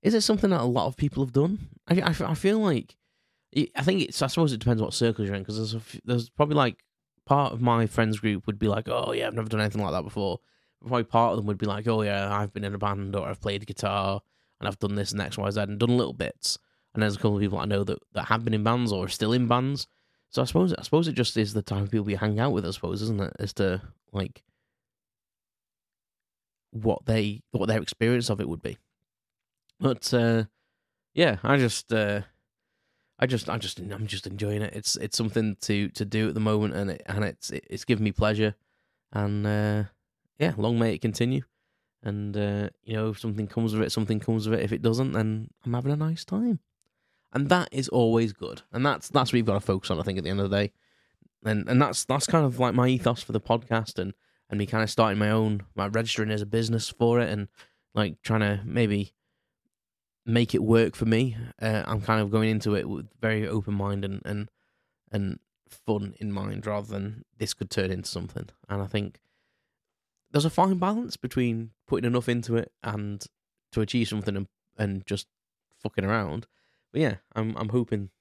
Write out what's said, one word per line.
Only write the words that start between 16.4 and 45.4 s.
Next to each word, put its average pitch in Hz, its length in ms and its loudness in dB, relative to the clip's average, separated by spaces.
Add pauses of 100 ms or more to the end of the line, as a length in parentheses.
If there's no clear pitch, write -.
And 107 100 0
there's 104 120 0
a 95 40 -8
couple 104 160 4
of 98 60 2
people 98 180 0
I - 60 -2
know 101 180 0
that, 98 160 -4 (140)
that - 120 -4
have 113 180 2
been 113 100 0
in 107 100 0
bands 117 280 2
or 95 140 -2
are 98 40 -6
still 110 240 0
in 123 140 2
bands. 131 400 0 (420)
So - 120 -2
I 131 40 2
suppose, 175 280 2
I - 80 -6
suppose 165 260 2
it 147 60 -2
just 120 240 0
is 107 160 0
the 107 80 0
type 98 220 -2
of 98 80 -4
people 107 180 0
you 98 80 -2
hang 107 220 0
out 131 140 0
with, 92 120 -2
I 87 60 -4
suppose, 95 300 -6
isn't 107 180 -2
it? 98 180 -4
As - 160 -6
to, 95 280 0 (300)
like, - 320 -6 (2250)
what 110 340 0
they, 110 460 0
what - 160 0
their 110 140 2
experience 120 480 0
of 104 100 0
it - 80 -2
would 82 140 -6
be. - 160 -8 (1000)
But, - 340 -2
uh, 117 320 4 (680)
yeah, 123 300 4
I 139 140 4
just, 120 360 0
uh, 104 280 0 (1000)
I 135 60 2
just, 127 240 -2
I 104 80 -4
just, 101 220 -8
I'm 98 280 -8
just 95 200 -8
enjoying 104 340 -2
it. 104 120 -6
It's, - 220 -4
it's - 200 -6
something 110 460 0
to, 104 280 0
to - 140 -6
do 110 240 0
at 78 60 -2
the 110 60 -2
moment, 107 340 2
and 98 180 -2
it, - 140 -10
and 104 180 -2
it's, - 280 -6
it, - 180 -10
it's - 160 -10
giving 107 180 2
me 104 80 2
pleasure. 107 440 2 (580)
And, 104 340 0
uh, 104 360 2 (560)
yeah, 156 180 0
long 113 220 0
may 113 160 2
it - 60 -10
continue. 123 420 0 (600)
And, 104 320 -4
uh, 104 340 -2 (140)
you 110 120 -6
know, 110 140 0
if 104 100 -6
something 107 280 -4
comes 113 260 0
of 110 80 2
it, - 100 0
something 107 280 0
comes 110 280 0
of 110 60 2
it. - 100 0
If 104 100 0
it - 80 -4
doesn't, 120 300 2
then 110 380 -2 (160)